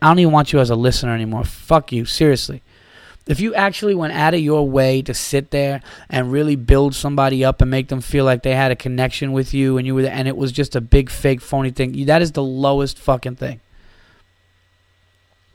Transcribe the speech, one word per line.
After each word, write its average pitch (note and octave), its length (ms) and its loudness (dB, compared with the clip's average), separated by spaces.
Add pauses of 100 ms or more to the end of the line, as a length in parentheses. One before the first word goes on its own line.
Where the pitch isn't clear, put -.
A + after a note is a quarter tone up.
I D3+ 60 4
don't E3+ 120 6
even E3 120 6
want D3+ 220 2
you C#3+ 80 4
as A#2+ 80 2
a A#2+ 80 2
listener A#2+ 360 0
anymore. A2+ 300 -4
Fuck - 480 0
you, A#2+ 140 -2
seriously. C#3 580 0 (640)
If C#3 120 0
you G#3+ 140 -2
actually G3 400 0
went D#3+ 200 -4
out D#3+ 200 2
of F3 60 0
your D3 280 0
way C3 360 2
to C3+ 100 -8
sit - 380 -4
there C#3 300 -2 (280)
and B2+ 220 -2
really D3 240 0
build C3+ 400 2
somebody C3+ 500 0
up C3 160 2
and C3 80 4
make C3 180 -2
them B2+ 140 -6
feel C#3 240 0
like B2+ 160 2
they C3 140 0
had C3 160 2
a B2 40 0
connection C3 560 -4
with C3+ 220 -2
you C3+ 240 0
and B2+ 80 -2
you C3 80 -4
were C3 80 0
there, C3 100 0
and C3+ 160 -4
it C3 80 -4
was C3+ 160 -4
just C#3 240 -4
a B2+ 60 0
big, C3 300 2
fake, C3+ 280 0
phony C3+ 300 -4
thing, C3 240 -4
you, C#3 120 -4
that D#3+ 180 4
is D#3+ 80 -2
the C#3+ 120 -4
lowest C#3 540 -2
fucking B2+ 380 -2
thing. B2 260 -10 (1900)